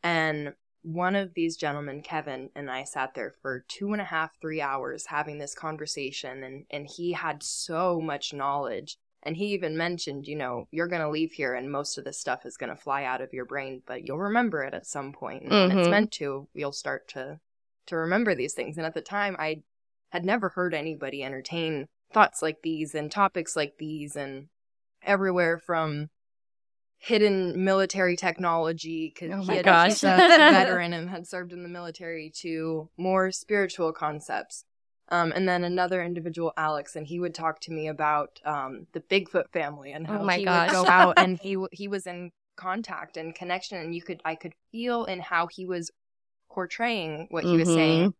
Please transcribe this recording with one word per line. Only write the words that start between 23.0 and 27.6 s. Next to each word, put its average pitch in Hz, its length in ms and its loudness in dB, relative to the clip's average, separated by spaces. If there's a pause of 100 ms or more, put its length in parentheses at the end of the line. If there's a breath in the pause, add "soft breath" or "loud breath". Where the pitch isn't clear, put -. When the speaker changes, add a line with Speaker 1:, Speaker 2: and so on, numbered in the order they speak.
Speaker 1:
topics 190 460 0
like 147 200 -4
these, 151 380 -10
and 139 320 -10 (540)
everywhere 180 560 2
from 156 520 -2 (880)
hidden 190 680 2